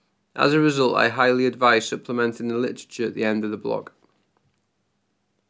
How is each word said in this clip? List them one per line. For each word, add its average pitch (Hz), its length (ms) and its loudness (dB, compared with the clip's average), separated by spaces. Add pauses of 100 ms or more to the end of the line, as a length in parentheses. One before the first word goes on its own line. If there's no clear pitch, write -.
(360)
As 139 160 2
a 156 80 4
result, 139 360 2
I 110 120 4
highly 127 380 2
advise 120 420 2
supplementing 120 600 -4
the 117 80 -4
literature 120 500 -6
at 104 80 -6
the 110 100 -4
end 107 180 0
of 107 80 -4
the 107 60 -6
blog. 107 340 -6 (1600)